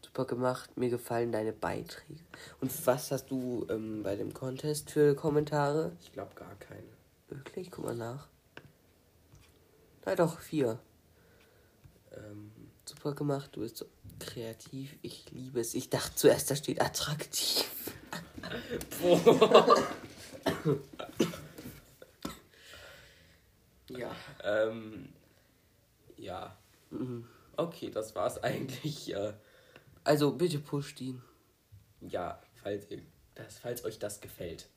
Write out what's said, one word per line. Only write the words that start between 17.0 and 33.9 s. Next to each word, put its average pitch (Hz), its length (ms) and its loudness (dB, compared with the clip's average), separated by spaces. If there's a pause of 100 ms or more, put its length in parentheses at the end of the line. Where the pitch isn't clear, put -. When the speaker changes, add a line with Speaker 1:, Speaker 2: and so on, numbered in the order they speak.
Speaker 2:
Boah. 180 760 10 (4000)
Speaker 1:
Ja. 123 260 -8 (300)
Speaker 2:
Ähm, 110 640 0 (1080)
ja. 95 400 -10 (340)
Speaker 1:
Mhm. 127 360 -6 (300)
Speaker 2:
Okay, - 340 -2
das - 240 -4
war's - 280 0
eigentlich, - 720 -4
äh. 104 180 -2 (720)
Speaker 1:
Also 143 280 6
bitte 156 260 2
pusht - 420 -6
ihn. 127 220 -8 (800)
Speaker 2:
Ja, 92 400 -6 (220)
falls 101 280 -6
ihr - 120 -10 (320)
das, - 240 -16
falls 120 260 -6
euch - 140 -4